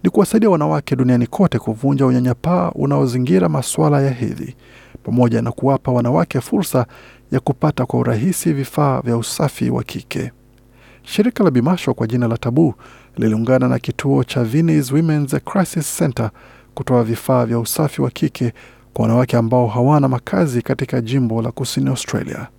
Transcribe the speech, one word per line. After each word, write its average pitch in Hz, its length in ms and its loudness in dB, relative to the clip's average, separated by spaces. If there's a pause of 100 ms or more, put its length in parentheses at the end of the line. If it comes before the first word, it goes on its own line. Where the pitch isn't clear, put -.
ni 180 60 4
kuwasaidia 214 400 4
wanawake 156 460 0
duniani 123 320 2
kote 170 320 0
kuvunja 135 460 0
unyanyapaa 127 720 0
unaozingira 143 720 2
masuala 147 520 0
ya 139 100 2
hedhi, 123 440 -6 (480)
pamoja 117 380 2
na 117 100 -2
kuwapa 131 400 0
wanawake 127 500 0
fursa 165 440 0 (460)
ya 135 80 0
kupata 143 460 -2
kwa 120 140 -2
urahisi 123 540 0
vifaa 135 480 0
vya 117 160 -2
usafi 123 520 -2
wa 120 140 -2
kike. - 480 -8 (720)
Shirika 226 400 0
la 165 80 4
Bi 123 100 2
Masho 151 320 0
kwa 113 140 -2
jina 120 200 0
la 113 100 -2
Taboo 127 360 2 (440)
liliungana 117 500 2
na 123 120 0
kituo 135 440 -2
cha 123 200 -2
Vinnie's 147 480 0
Women's 151 440 2 (100)
Crisis - 520 -2
Center 120 340 -2 (440)
kutoa 123 280 0
vifaa 117 420 0
vya 117 140 -2
usafi 139 420 -2
wa 131 80 0
kike - 440 -4 (400)
kwa 117 100 -2
wanawake 120 340 2
ambao 117 300 2
hawana 131 400 2
makazi 131 540 0
katika 131 400 -4
jimbo 117 400 0
la 120 100 -4
Kusini 135 380 -4
Australia. - 580 -6 (120)